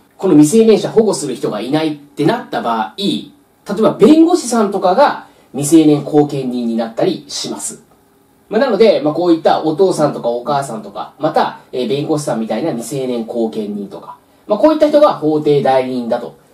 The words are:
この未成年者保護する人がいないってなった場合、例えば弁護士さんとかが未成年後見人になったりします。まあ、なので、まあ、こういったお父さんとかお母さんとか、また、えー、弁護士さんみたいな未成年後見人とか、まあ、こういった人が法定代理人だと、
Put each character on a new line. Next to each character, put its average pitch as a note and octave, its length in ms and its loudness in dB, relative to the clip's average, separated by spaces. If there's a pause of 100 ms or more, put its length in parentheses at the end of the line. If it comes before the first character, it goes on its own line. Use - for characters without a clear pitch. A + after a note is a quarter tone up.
(240)
こ G3 60 2
の E3 60 6
未 D3+ 220 6
成 A3+ 80 6
年 G#3+ 140 4
者 D3+ 100 -4
保 A3 140 2
護 G3 100 0
す D3 140 -6
る A#2+ 80 -6
人 A#2 160 -6
が G#2+ 80 -6
い A#2 100 -8
な D#3 140 -2
い D#3 120 -4
っ - 20 -16
て - 280 -6
な A#3 180 -2
っ - 60 -20
た - 120 -6
場 A2+ 180 -4
合、 - 180 -8
例 G3 60 -12 (720)
え A3 40 0
ば E3 140 2
弁 D#4+ 300 6
護 F4 120 0
士 B3+ 100 -10
さ A#3 160 0
ん G3 80 -2
と G3 80 -4
か F#3 160 2
が C4+ 320 0 (240)
未 C#3+ 160 -6
成 D#3+ 180 6
年 D3 200 4
後 D3 240 2
見 C3 200 -6
人 B2 160 -4
に A2+ 120 -2
な A2+ 100 -4
っ - 80 -14
た - 80 -2
り - 240 -4
し - 240 -10
ま - 80 -10
す。 - 240 -14 (640)
ま - 100 -2
あ、 A3 40 2
な C4 80 0
の G#3 80 -2
で、 F#3 240 4
ま D3+ 100 -2
あ、 - 20 -4
こ E3 120 -2
う F3 80 4
い D#3+ 60 -2
っ - 20 -16
た - 240 0
お D#3 100 -2
父 F#3 160 2
さ D3+ 160 0
ん C3 60 -2
と A2+ 80 -10
か A#2 80 -4
お A#2+ 160 -4
母 A#2+ 180 -2
さ A2+ 140 -10
ん G#2 40 -14
と G#2 100 -18
か、 - 280 -12
ま D#3+ 140 -4
た、 - 260 -2 (140)
え C3 60 -6
ー、 A#2 100 -4
弁 C#3+ 180 -4
護 D#3 100 0
士 D3 60 -6
さ A#2+ 140 -4
ん - 20 -4
み A2+ 80 -6
た A2 100 -4
い G#2+ 60 -6
な E3 80 -2
未 A#2 160 -8
成 C3+ 180 -6
年 A#2 200 -6
後 A2+ 240 -4
見 G#2 260 -8
人 G2+ 140 -10
と - 100 -14
か、 - 180 -18 (300)
ま G#3 80 0
あ、 G#3 40 -4
こ D#4 100 6
う D#4 40 4
い D4+ 40 -4
っ - 20 -2
た D4+ 80 2
人 D4 140 4
が D4 140 4
法 D3+ 260 -2
定 D3 200 2
代 C3 260 2
理 B2+ 80 -4
人 A#2+ 120 -6
だ A#2+ 140 -4
と、 A#2+ 160 -14 (160)